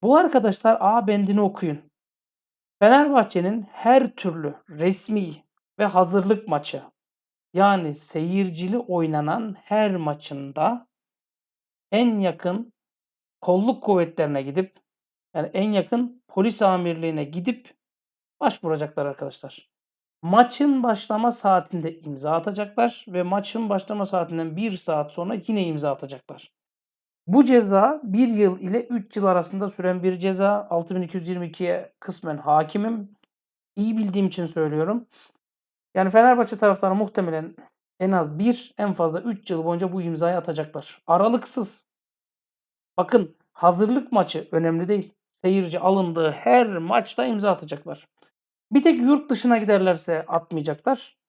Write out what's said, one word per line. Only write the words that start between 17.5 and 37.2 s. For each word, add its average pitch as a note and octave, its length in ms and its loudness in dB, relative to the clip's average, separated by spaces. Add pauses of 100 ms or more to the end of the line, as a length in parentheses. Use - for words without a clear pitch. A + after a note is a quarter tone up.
başvuracaklar D#3 640 -4
arkadaşlar. C#3 640 -12 (520)
Maçın A#3+ 640 2
başlama A3 480 -2
saatinde F3+ 680 -2
imza D3 320 -6
atacaklar G3+ 760 -2
ve F3+ 160 -4
maçın G3+ 460 -4
başlama G3+ 360 -4
saatinden E3 500 -4
bir G3+ 220 -4
saat D3+ 340 -4
sonra F3+ 220 -6 (140)
yine G#3 180 -2
imza D3+ 260 -4
atacaklar. C3+ 600 -14 (760)
Bu B3 180 6
ceza A#3+ 580 4
bir A3+ 240 0
yıl G3+ 320 2
ile G#3+ 280 -4
üç A#3 300 -8
yıl G3+ 80 0
arasında F#3+ 440 0
süren F3+ 340 -4
bir F#3 160 -2
ceza. G3 500 0
Altı E3+ 260 -4
bin F#3 60 -2
iki F3 160 -6
yüz E3+ 100 -8
yirmi F3+ 200 -6
ikiye F3 520 -6
kısmen E3 380 -10
hakimim. G3 760 -2 (600)
İyi A3 220 -2
bildiğim G3 300 0
için F3+ 180 -6
söylüyorum. D#3+ 600 -2 (880)
Yani F#3+ 140 2
Fenerbahçe A#3 480 6
taraftarı G3 380 2
muhtemelen E3+ 600 -4 (440)